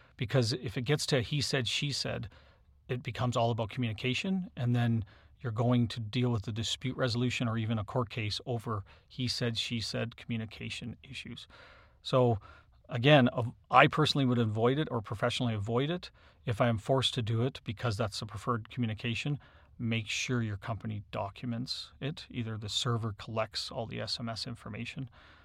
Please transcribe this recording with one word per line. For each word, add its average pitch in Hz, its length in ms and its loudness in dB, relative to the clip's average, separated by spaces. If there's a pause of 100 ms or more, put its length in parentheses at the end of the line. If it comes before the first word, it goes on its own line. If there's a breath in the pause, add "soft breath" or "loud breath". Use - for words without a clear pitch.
(180 loud breath)
because 123 360 2
if - 240 -4
it 135 40 -2
gets 147 260 0
to 135 140 4
he 147 200 -2
said, 127 260 0
she - 240 -2
said, 120 360 -4 (600 soft breath)
it 123 140 -2
becomes 123 340 0
all 117 140 4
about 113 180 0
communication, 120 880 -2
and 123 180 2
then 117 300 2 (360 soft breath)
you're 120 120 -4
going 120 340 4
to 117 140 -6
deal 123 300 0
with 113 120 0
the - 80 -6
dispute 117 460 -4
resolution 123 500 0
or 113 100 0
even 113 220 0
a 101 40 -2
court 120 260 -2
case 107 360 -4
over 113 380 -4 (240 soft breath)
he - 180 -6
said, 117 320 -2
she 117 220 -2
said 117 380 -4
communication 113 800 -8 (120)
issues. - 380 -12 (560 loud breath)
So 123 360 4 (500 loud breath)
again, 131 400 8
av-, 117 240 -2 (180)
I 139 160 10
personally 147 380 2
would 123 120 4
avoid 117 420 4
it 156 120 -2
or 123 80 0
professionally 117 540 0
avoid 117 360 0
it. 180 220 -6 (340 soft breath)
If 113 140 -2
I 127 80 6
am 117 100 4
forced 131 360 2
to - 80 -2
do 113 220 0
it 135 200 -4
because 113 320 -4
that's 104 240 -2
the 120 60 -8
preferred 110 440 -4
communication, 117 680 -2 (380 soft breath)
make 113 320 -2
sure - 320 0
your 107 160 -2
company 107 540 -6
documents 113 800 -6 (100)
it. 139 280 -6
Either 113 280 -6
the 107 100 -8
server 113 500 -2
collects - 540 -4
all 123 140 -4
the 113 160 -6
S - 180 -4
M 117 80 -4
S 113 180 -6
information 117 640 -8 (360 soft breath)